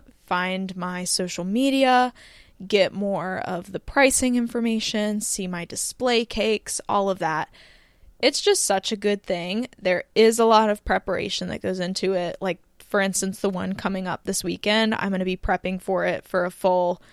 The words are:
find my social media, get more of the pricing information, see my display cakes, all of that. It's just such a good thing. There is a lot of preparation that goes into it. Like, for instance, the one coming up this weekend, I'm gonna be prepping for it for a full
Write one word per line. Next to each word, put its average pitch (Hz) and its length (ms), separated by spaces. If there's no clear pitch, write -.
find 185 500
my 180 280
social 180 400
media, 254 680
get 196 280
more 185 460
of 180 320
the - 80
pricing 262 560
information, 226 840
see 196 280
my 175 180
display 240 600
cakes, - 640
all 202 220
of 190 100
that. 160 300
It's 285 220
just 392 240
such 196 260
a 220 60
good 208 260
thing. 185 440
There 180 220
is 226 240
a 226 80
lot 220 240
of 208 160
preparation 190 640
that - 140
goes 185 180
into 190 340
it. 175 260
Like, 185 200
for - 220
instance, 190 400
the 202 100
one 185 240
coming 190 320
up - 200
this - 180
weekend, 220 520
I'm 190 160
gonna 185 140
be 185 120
prepping 185 440
for 175 240
it 180 200
for 180 200
a 180 60
full 180 500